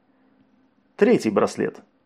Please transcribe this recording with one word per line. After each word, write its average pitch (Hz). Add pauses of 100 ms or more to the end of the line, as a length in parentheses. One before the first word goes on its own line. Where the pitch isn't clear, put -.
(960)
«Третий 202
браслет», 104 (260)